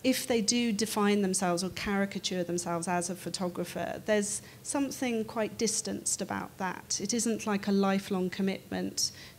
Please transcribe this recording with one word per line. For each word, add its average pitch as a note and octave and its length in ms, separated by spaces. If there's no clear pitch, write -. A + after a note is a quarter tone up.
if B3+ 240
they A#3+ 140
do A#3+ 300
define G#3 500
themselves F#3 420
or F#3 60
caricature G3 760
themselves E3+ 440
as F3 220
a F3+ 60
photographer, F3 880
there's G#3 360
something B3+ 640
quite A3 320
distanced - 640
about - 360
that. - 440
It G#3 120
isn't A3 320
like G3+ 220
a G#3 40
lifelong G3 580
commitment F#3+ 800